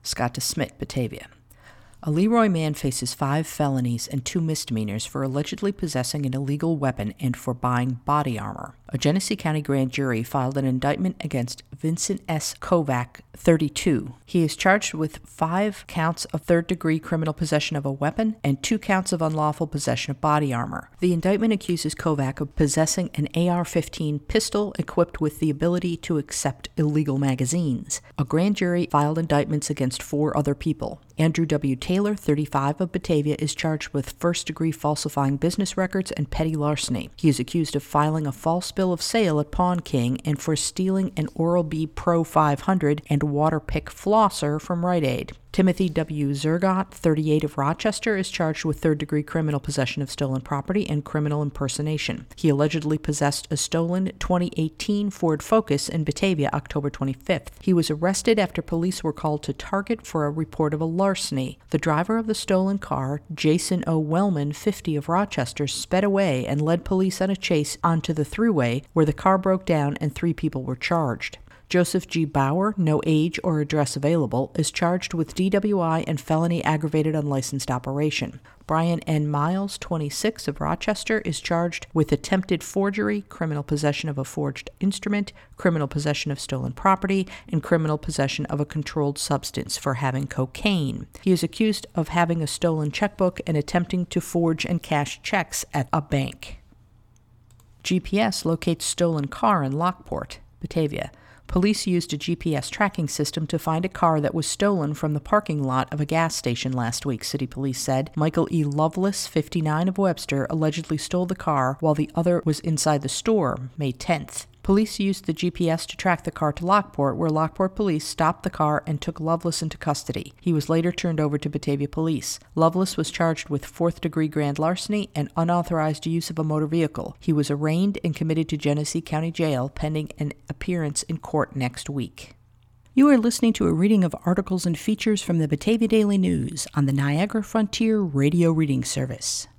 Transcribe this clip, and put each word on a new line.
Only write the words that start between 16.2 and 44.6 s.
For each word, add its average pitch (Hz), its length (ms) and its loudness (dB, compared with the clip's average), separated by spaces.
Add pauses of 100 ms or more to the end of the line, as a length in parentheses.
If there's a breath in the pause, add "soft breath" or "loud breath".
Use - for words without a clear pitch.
of - 160 -6
third-degree 165 560 2
criminal 160 360 -2
possession 151 420 0
of 143 100 -2
a 139 60 -2
weapon 156 500 0
and 139 200 2
two 220 180 0
counts 190 320 0
of 170 100 0
unlawful 156 460 0
possession 131 420 -2
of 135 100 -6
body 151 320 2
armor. 117 460 -4
The 180 140 4
indictment 202 400 2
accuses 175 420 -2
Kovac 139 460 0
of 139 160 -6
possessing 156 580 2
an 151 220 0
A 170 120 4
R 175 160 2
fifteen 151 540 -2
pistol 208 580 -2
equipped - 440 0
with 151 180 -2
the 156 120 2
ability 170 480 0
to 160 200 -2
accept - 580 -6
illegal 151 420 2
magazines. 135 840 0 (180 loud breath)
A 147 60 0
grand 185 320 2
jury 175 340 0
filed 147 280 4
indictments 147 520 0
against 131 320 -2
four 147 340 0
other 143 200 2
people. - 440 -4 (160)
Andrew 165 300 2
W. 143 300 0
Taylor, 202 400 0
thirty-five, 147 640 0
of 180 100 0
Batavia, 151 480 0
is 151 160 -2
charged 156 360 -2
with - 280 -6
first-degree 165 540 -2
falsifying 143 640 0
business 180 400 0
records 190 340 -2
and - 200 -4
petty 160 260 0
larceny. 147 600 -2
He 160 120 4
is 135 100 4
accused 151 380 -2
of 143 80 -2
filing 156 420 2
a 139 60 -2
false 170 400 -2
bill 185 220 0
of 170 80 -6
sale 180 360 2
at 147 120 -2
Pawn 180 300 2
King 127 440 0
and 147 160 -2
for 156 160 0
stealing 190 600 0
an 151 160 -2
Oral-B 165 540 0
Pro 170 360 2
five 151 360 4
hundred 151 500 2
and 147 100 4
Waterpik 151 640 0
flosser 196 720 2
from 175 280 -2